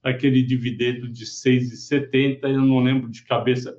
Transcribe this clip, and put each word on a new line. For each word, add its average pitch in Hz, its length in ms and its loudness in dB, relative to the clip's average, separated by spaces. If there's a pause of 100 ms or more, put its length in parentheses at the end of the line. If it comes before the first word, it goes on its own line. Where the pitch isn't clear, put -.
daquele 131 400 2
dividendo 123 640 -2
de 117 160 -14
seis 123 480 0
e - 40 -16
setenta, 135 720 -2
eu 135 120 0
não 131 200 4
lembro 123 300 0
de - 140 -16
cabeça 123 540 -2